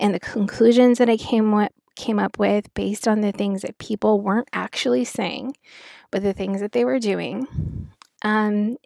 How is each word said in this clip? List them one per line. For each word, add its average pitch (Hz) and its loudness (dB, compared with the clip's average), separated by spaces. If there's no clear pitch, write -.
and 202 2
the - -4
conclusions 233 4
that 240 4
I 220 2
came 214 2
wi-, 208 2
came 214 -4
up 196 -2
with 202 0
based 202 -2
on 214 2
the 202 0
things 196 -2
that - -10
people 214 0
weren't 208 -2
actually 240 -2
saying, 208 -8
but 196 -2
the 202 0
things 196 -4
that 208 -6
they 240 2
were 254 0
doing, 208 -4
um, 214 0